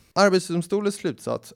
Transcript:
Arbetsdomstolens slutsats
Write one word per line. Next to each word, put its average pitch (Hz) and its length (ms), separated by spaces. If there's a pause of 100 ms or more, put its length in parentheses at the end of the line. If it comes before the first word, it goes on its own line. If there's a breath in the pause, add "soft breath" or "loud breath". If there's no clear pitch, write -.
(140)
Arbetsdomstolens 190 840
slutsats - 600